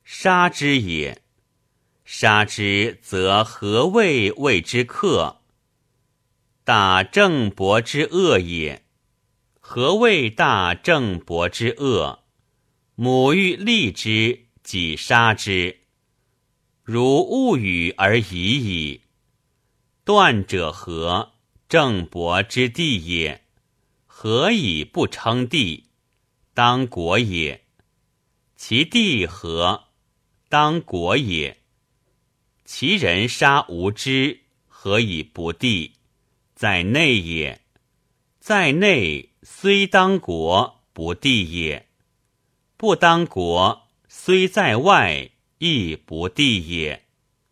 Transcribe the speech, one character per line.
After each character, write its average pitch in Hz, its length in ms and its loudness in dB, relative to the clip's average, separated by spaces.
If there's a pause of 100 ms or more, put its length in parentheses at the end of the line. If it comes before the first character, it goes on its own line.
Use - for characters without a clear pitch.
杀 180 440 2
之 143 300 0
也。 78 440 -6 (800)
杀 107 400 2
之， 104 580 -2
则 98 400 0
何 110 460 -2
谓 151 440 2
谓 131 300 0
之 120 220 -2
克？ 120 580 -2 (1200)
大 98 400 2
郑 156 480 2
伯 98 300 2
之 143 220 -4
恶 165 360 2
也。 82 460 -6 (760)
何 139 360 0
谓 190 340 2
大 107 420 2
郑 113 460 0
伯 85 300 -4
之 117 220 -4
恶？ 92 500 -2 (760)
母 127 400 2
欲 185 220 0
利 196 340 0
之， 110 560 -2 (160)
己 82 340 -6
杀 117 380 2
之。 92 460 -4 (1040)
如 127 460 2
物 240 280 0
与 90 340 -2
而 104 300 2
已 107 40 -2
矣。 90 800 -4 (1040)
段 170 420 4
者 82 240 -4
何？ 85 640 -6 (360)
郑 120 380 2
伯 87 360 -2
之 123 260 -2
地 120 380 -4
也。 82 380 -6 (640)
何 127 460 -2
以 90 320 -2
不 131 240 -4
称 120 400 -4
地？ 104 400 -4 (640)
当 123 340 2
国 90 320 -2
也。 85 460 -4 (920)
其 127 300 0
地 165 420 0
何？ 85 600 -4 (640)
当 151 320 2
国 90 360 -2
也。 82 460 -4 (1000)
其 175 320 -4
人 101 320 0
杀 143 400 2
无 87 220 -4
知， 135 520 -4 (260)
何 101 320 -2
以 90 220 -4
不 85 300 -8
地？ 101 420 -2 (600)
在 92 300 -2
内 127 340 2
也。 82 420 -8 (800)
在 180 340 0
内 135 680 0
虽 196 440 0
当 190 320 2
国， 85 760 -2
不 82 220 -6
地 107 360 0 (100)
也。 76 280 -8 (880)
不 208 180 0
当 170 300 4
国， 90 640 0 (200)
虽 185 380 0
在 180 300 0
外， 117 540 2 (280)
亦 110 380 -2
不 82 320 -8
地 107 400 -2
也。 78 380 -8 (460)